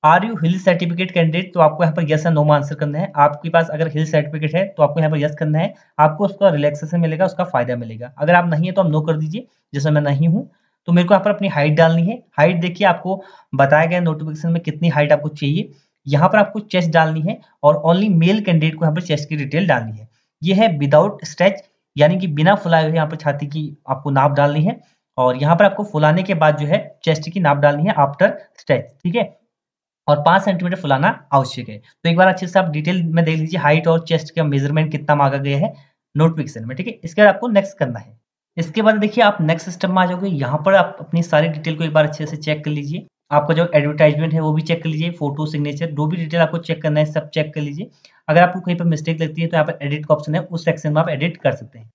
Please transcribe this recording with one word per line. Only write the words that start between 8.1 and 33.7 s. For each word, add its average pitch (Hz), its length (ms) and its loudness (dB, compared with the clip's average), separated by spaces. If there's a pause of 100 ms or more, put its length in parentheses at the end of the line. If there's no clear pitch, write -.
अगर 151 160 2
आप 175 140 4
नहीं 160 180 0
है 185 60 -4
तो 190 100 0
आप 170 80 2
नो 151 120 0
कर 156 140 -2
दीजिए, 156 300 -6 (260)
जैसे 143 180 -2
मैं 147 120 4
नहीं 143 260 0
हूँ। 185 220 -2 (380)
तो 170 40 2
मेरे 175 160 4
को 202 60 4
यहाँ 190 100 2
पर 208 60 2
अपनी 196 200 -2
height 151 240 2
डालनी 165 300 4
है। 220 180 -4 (100)
Height 170 280 2
देखिए 180 260 -2
आपको 185 360 0 (300)
बताया 143 340 4
गया 180 160 -2
notification 156 480 -4
में 170 120 0
कितनी 156 280 -2
height 147 220 2
आपको 147 180 0
चाहिए। 151 400 -4 (360)
यहाँ 143 220 2
पर 214 100 4
आपको 208 240 0
chest 170 280 -2
डालनी 160 320 2
है 180 160 -4 (240)
और 147 240 4
only 185 260 2
male 175 280 4
candidate 160 340 0
को - 100 -6
यहाँ 151 100 0
पर 175 80 -4
chest 147 260 -4
की 156 80 -6
detail 151 300 -2
डालनी 113 320 -2
है। 110 100 -20 (340)
ये 180 120 0
है 220 140 4 (100)
without 151 480 2
stretch, 190 340 0 (360)
यानी 151 220 4
कि 185 100 -4
बिना 156 280 2
फुलाए 165 280 2
हुए 156 100 -2
यहाँ 160 140 0
पर 160 80 -10
छाती 147 320 -4
की 151 140 -8 (260)
आपको 135 240 -6
नाप 139 200 2
डालनी 147 300 2
है 214 160 0 (400)
और 127 180 2
यहाँ 147 200 2
पर 202 80 4
आपको 202 200 0
फुलाने 156 380 2
के 190 140 -2
बाद 151 220 2
जो 147 80 -4
है 151 140 0 (240)
chest 160 260 -2
की 190 100 -4
नाप 143 180 2
डालनी 147 260 2
है 208 120 0
after 143 340 2 (260)
stretch, - 320 -2 (140)
ठीक 175 120 -4
है। 226 100 0 (840)
और 147 140 2
पाँच 180 220 4
centimeter 180 320 -2
फुलाना 139 320 0 (240)
आवश्यक 131 360 -2
है। 107 100 -16
तो - 320 -8
एक 170 60 2
बार 185 120 6
अच्छे 185 180 -2
से 175 120 0
आप 185 120 0
detail 160 340 -2
में 165 200 2
देख 160 140 0
लीजिए 160 220 -4
height 156 260 2